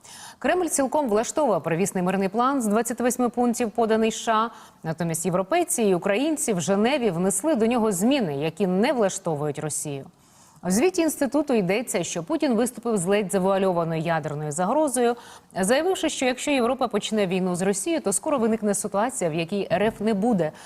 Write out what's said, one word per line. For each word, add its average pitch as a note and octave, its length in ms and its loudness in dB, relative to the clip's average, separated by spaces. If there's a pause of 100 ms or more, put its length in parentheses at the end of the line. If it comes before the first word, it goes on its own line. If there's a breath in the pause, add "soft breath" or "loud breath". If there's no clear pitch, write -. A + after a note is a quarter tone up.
(400 loud breath)
Кремль E4+ 280 2
цілком C#4+ 420 0
влаштовує A3 500 2
первісний F3 440 0
мирний F#3+ 260 0
план B3 320 2
з A3 60 0
двадцяти A#3 360 0
восьми B3 260 2
пунктів, A#3+ 420 0
поданий A3 400 2
С A3 60 -6
Ш - 160 -2
А. A3 160 2 (340 loud breath)
Натомість D#3+ 420 -4
європейці G#3 580 0
і G3 120 4
українці A3+ 580 0
в F3 80 0
Женеві G#3+ 500 2
внесли G3 440 0
до A3 100 2
нього A3 260 2
зміни, G3 460 2
які D#3+ 300 -2
не G3 260 2
влаштовують D#3+ 680 -2
Росію. D3 460 -6 (600 soft breath)
У F3 60 0
звіті E4+ 300 2
інституту D4 520 0
йдеться, G#3 500 0
що E3+ 200 -6
Путін D4 300 0
виступив A#3 440 -2
з E3 80 -2
ледь G3+ 260 0
завуальованою F#3 720 0
ядерною D3+ 500 -4
загрозою, A#3+ 640 0 (440 loud breath)
заявивши, D#4 500 0
що - 160 -2
якщо B3+ 260 -2
Європа B3+ 360 0
почне G#3 400 0
війну F3+ 280 0
з E3 60 -2
Росією, A#3+ 400 0
то - 120 -2
скоро D4 260 -2
виникне A3 340 0
ситуація, G3 560 -2
в D3+ 40 -4
якій E3+ 380 -2
Р F#3 120 2
Ф A3 160 -2
не A3 140 0
буде F#3+ 380 0 (140 loud breath)